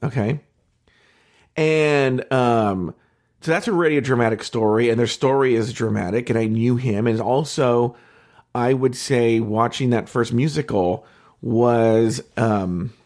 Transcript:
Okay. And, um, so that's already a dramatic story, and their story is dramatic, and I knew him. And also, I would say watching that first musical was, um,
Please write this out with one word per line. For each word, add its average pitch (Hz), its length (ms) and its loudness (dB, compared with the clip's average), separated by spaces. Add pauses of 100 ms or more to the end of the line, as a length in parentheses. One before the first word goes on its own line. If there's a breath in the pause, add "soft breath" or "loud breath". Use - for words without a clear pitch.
Okay. 123 380 -4 (1120 soft breath)
And, 147 800 2
um, 110 600 0 (460)
so 160 120 -4
that's 185 180 -2
already 170 260 2
a 139 60 2
dramatic 120 420 0
story, 113 460 0
and 113 100 0
their 117 80 2
story 135 480 0
is 110 160 -2
dramatic, 107 580 -4
and 113 80 0
I 113 100 0
knew 113 280 0
him. 120 320 -2
And 113 140 0
also, 120 760 0 (580 soft breath)
I 123 200 0
would 127 240 0
say 117 420 0
watching 113 520 -2
that 113 180 -2
first 120 240 -2
musical 120 720 -2 (360 soft breath)
was, 117 800 2 (140)
um, 101 560 -2 (140)